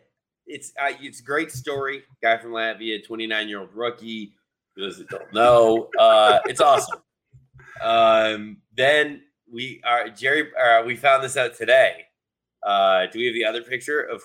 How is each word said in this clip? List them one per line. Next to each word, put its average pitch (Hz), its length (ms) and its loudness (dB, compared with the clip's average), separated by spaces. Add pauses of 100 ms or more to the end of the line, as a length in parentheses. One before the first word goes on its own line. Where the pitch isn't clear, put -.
(460)
it's, 135 340 -18
uh, 139 120 -4 (100)
it's 135 180 -18
a 120 40 -20
great 151 280 -6
story. 135 520 -8 (180)
Guy 113 160 2
from 117 140 -16
Latvia, 110 540 -6
twenty-nine-year-old 107 680 -8
rookie. 113 600 -10 (420)
For 95 60 -16
those 95 180 -10
that - 100 -20
don't - 240 -16
know, 113 640 4
uh, 107 480 6
it's 131 160 -4
awesome. - 380 2 (840)
Um, 110 760 2 (180)
then 147 480 0 (280)
we 120 340 -14
are, 120 240 -2
Jerry, 139 400 -4 (120)
uh, 117 240 4
we 123 100 -6
found 135 280 2
this 131 140 -6
out 123 180 -4
today. 113 500 2 (560)
Uh, 98 460 2
do 110 120 -12
we 120 60 -4
have 120 100 -4
the 113 100 -4
other 113 160 -4
picture 127 400 -8
of 113 240 -12